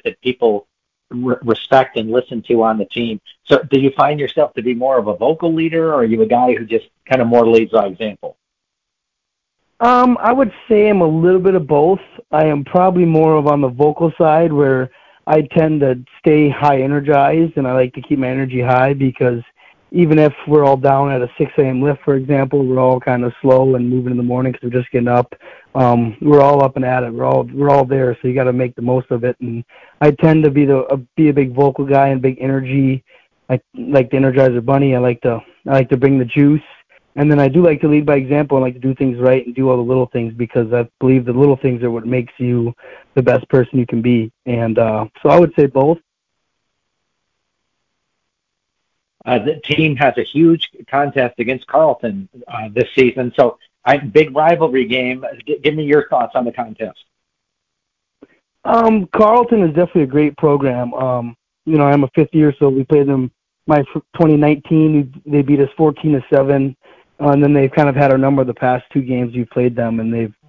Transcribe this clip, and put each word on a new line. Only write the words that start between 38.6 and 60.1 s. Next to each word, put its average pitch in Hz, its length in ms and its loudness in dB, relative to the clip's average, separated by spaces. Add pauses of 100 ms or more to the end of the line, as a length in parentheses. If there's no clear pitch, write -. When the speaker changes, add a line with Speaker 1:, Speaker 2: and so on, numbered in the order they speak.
Speaker 2:
like 127 100 -6
to 127 60 -20
do 131 120 -2
things 127 260 -4
right 127 280 2
and 120 80 -12
do 131 160 -2
all 127 60 2
the 123 60 -2
little 123 240 -2
things 113 280 -8
because 117 380 -4
I 120 160 -2 (100)
believe 131 260 2
the 120 80 -4
little 139 220 2
things 123 300 -4
are 120 80 -2
what 117 120 -8
makes 120 340 -4
you 120 360 -4 (400)
the 135 80 0
best 123 260 0
person 131 300 0
you 120 80 -2
can 117 160 -4
be. 117 300 0 (140)
And, 117 340 -4
uh, 110 260 -2 (160)
so 151 60 0
I 151 100 4
would 170 160 2
say 147 120 2
both. 139 320 0 (3250)
Speaker 1:
Uh, 120 140 -2
the 147 220 -4
team 151 340 -2
has 127 240 0
a - 40 -4
huge 165 500 0 (160)
contest 135 500 -4
against 123 300 -6
Carleton, 120 600 -2 (200)
uh, 110 240 -12
this 117 220 -2
season. 127 420 0
So, - 220 2 (280)
I, 139 120 2
big 139 360 0
rivalry 151 520 0
game. 127 380 -6 (220)
G-, 147 160 -4
give 151 120 0
me 156 100 -6
your 143 240 0
thoughts 123 260 -2
on 127 100 -2
the 117 80 -6
contest. 110 520 -12 (1600)
Speaker 2:
Um, 226 480 2
Carleton 226 500 2
is 156 120 0
definitely 170 280 0
a 139 40 0
great 147 300 -2